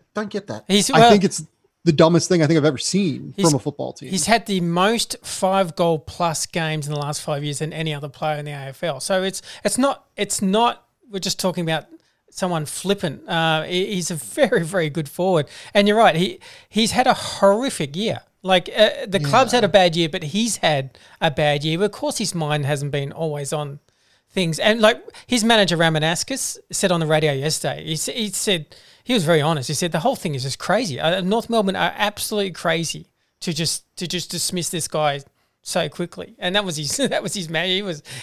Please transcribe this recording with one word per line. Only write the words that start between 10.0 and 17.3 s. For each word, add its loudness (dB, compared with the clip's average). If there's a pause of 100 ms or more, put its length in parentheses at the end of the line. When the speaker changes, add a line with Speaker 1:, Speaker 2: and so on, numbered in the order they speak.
Speaker 2:
it's -4
not, 0 (240)
we're -10
just -4
talking -2
about -2 (440)
someone -4
flippant. -4
Uh, 0
he, -2
he's -4
a -6
very, 0
very -2
good -4
forward. 0 (260)
And 4
you're 4
right. 6
He, -2 (280)
he's 0
had 2
a 6
horrific 0